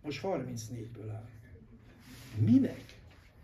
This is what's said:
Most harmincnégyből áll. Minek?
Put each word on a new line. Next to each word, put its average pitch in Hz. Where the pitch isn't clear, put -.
Most 143
harmincnégyből 120
áll. 110
Minek? -